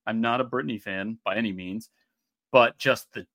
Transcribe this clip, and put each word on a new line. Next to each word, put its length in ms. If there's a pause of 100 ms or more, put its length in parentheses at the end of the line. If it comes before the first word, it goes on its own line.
I'm 140
not 180
a 60
Britney 360
fan 440
by 100
any 160
means, 380 (640)
but 240
just 340
the, 240